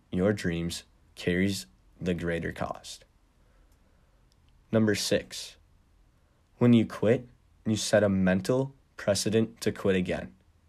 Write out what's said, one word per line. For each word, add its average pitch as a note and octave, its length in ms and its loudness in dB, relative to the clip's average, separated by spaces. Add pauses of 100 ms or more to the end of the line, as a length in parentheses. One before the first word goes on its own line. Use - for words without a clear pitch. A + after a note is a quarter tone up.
(120)
your F#2 220 2
dreams E2+ 500 -4 (320)
carries F#2+ 520 -2 (340)
the F2+ 120 -2
greater E2+ 380 -6
cost. - 540 -10 (1700)
Number A2 240 2
six, - 600 -4 (1000)
when A#2+ 160 6
you A2 120 6
quit, - 420 0 (380)
you A2 100 0
set G#2 280 2
a G#2 60 4
mental G2 640 2 (220)
precedent G#2+ 640 0
to G#2 140 -2
quit F#2+ 240 0
again. F2 340 -4 (380)